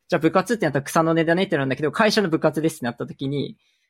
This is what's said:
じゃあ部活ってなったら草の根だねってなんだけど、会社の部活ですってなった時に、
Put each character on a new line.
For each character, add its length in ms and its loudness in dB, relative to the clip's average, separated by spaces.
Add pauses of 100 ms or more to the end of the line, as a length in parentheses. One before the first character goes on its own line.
じ 80 -2
ゃ 40 2
あ 20 0
部 100 4
活 240 0
っ 40 -6
て 80 -2
な 40 2
っ 20 -8
た 60 0
ら 60 -4
草 180 0
の 100 2
根 120 2
だ 100 4
ね 100 0
っ 40 -10
て 80 0
な 100 0
ん 20 -2
だ 60 0
け 80 -8
ど、 80 0
会 220 2
社 100 2
の 60 0
部 100 0
活 240 0
で 60 2
す 80 -4
っ 40 -18
て 40 -10
な 80 -2
っ 40 -10
た 100 -8
時 200 -10
に、 300 -6 (340)